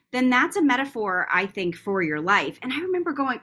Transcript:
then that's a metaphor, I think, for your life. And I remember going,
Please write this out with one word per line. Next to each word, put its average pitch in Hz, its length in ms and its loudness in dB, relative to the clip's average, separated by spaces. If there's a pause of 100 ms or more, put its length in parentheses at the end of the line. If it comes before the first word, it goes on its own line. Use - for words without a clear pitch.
(120)
then 254 180 2
that's 269 280 2
a 392 40 2
metaphor, 247 680 0
I 185 140 2
think, 185 300 -4
for 196 260 -2
your 151 180 -2
life. 180 420 0
And 254 120 -6
I 294 80 -4
remember 349 320 -2
going, 269 300 -2